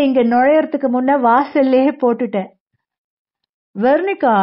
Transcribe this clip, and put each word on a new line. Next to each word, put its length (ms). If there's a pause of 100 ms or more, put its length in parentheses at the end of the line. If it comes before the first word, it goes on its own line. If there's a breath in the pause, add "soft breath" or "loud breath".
இங்க 200
நுழையறதுக்கு 640
முன்ன 320
வாசல்லே 600 (140)
போட்டுட்டேன்." 540 (1200)
வெர்னிகா 680